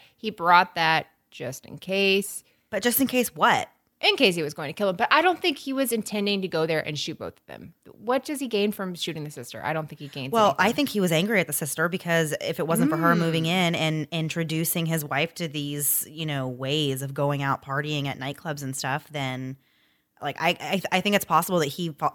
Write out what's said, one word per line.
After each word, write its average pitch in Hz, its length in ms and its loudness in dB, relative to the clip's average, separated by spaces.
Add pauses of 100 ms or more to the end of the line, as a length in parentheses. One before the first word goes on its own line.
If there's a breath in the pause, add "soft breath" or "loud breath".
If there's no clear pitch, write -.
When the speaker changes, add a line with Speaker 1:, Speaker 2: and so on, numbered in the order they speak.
(160 soft breath)
Speaker 1:
He 220 140 -6
brought 180 460 6
that 160 300 2 (240)
just - 360 -10
in 147 120 -14
case. 196 680 0 (260)
Speaker 2:
But 196 120 -4
just 240 180 2
in 269 80 4
case 247 260 0
what? 165 340 4 (320)
Speaker 1:
In 403 140 4
case 202 220 4
he 165 80 -2
was 151 100 -6
going 156 140 -6
to 147 40 -6
kill 208 180 0
him. 185 40 -4
But 233 160 0
I 302 120 6
don't 349 200 2
think 320 160 0
he 269 140 -8
was 262 180 0
intending 202 520 -2
to 185 60 -4
go 160 180 0
there 160 200 0
and 151 100 -6
shoot 147 220 -6
both 87 180 -10
of - 100 -20
them. - 280 -18 (160)
What 254 340 -2
does 294 140 -6
he 269 80 -4
gain 214 240 2
from 190 240 -6
shooting 160 300 -6
the 147 80 -8
sister? - 320 -14
I 147 80 0
don't 156 160 -2
think 156 100 -16
he 147 80 -12
gains 135 260 -8
Speaker 2:
Well, 220 240 4
I 185 100 4
Speaker 1:
anything. 240 100 2
Speaker 2:
think 285 140 2
he 208 100 0
was 180 100 2
angry 185 300 4
at 165 80 -2
the 151 40 -6
sister 160 360 -2
because 165 520 0
if - 200 -4
it 151 80 -2
wasn't 160 220 4
for - 60 2
her 170 200 4
Speaker 1:
Mm. - 20 2
Speaker 2:
moving 165 280 2
in 170 280 2
and 156 380 0
introducing 160 720 -2
his 160 180 0
wife 147 320 -2
to 175 120 -4
these, 143 600 -2
you 156 180 -8
know, 139 200 -2
ways 135 560 -2
of 139 100 -8
going 143 300 0
out 139 220 -2
partying 143 420 -2
at 135 140 -6
nightclubs 143 420 -8
and 135 140 -6
stuff, 143 340 -4
then, 131 460 -6 (680)
like, 143 180 -6
I, 165 100 4 (100)
I, 170 220 -2 (100)
I 185 80 2
think 202 160 0
it's - 80 0
possible 175 340 2
that 156 80 4
he 170 220 -4
fe-, 156 260 -4